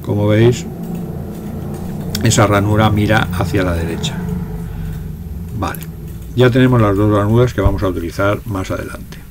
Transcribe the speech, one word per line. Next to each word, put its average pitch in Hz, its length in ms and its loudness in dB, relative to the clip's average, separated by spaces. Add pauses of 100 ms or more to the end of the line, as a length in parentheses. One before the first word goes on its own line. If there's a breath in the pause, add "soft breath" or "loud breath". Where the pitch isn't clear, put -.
Como 104 240 0
veis, 113 380 4 (1600)
esa 113 240 4
ranura 104 420 4
mira 104 440 2
hacia 95 300 0
la 90 100 0
derecha. 82 440 -4 (1400 loud breath)
Vale, 95 260 -6 (540)
ya 123 140 6
tenemos 127 320 6
las 104 140 4
dos 107 200 4
ranuras 113 380 4
que - 80 -2
vamos 92 220 2
a 98 40 2
utilizar 92 580 -2
más 98 240 -6
adelante. - 480 -8 (140)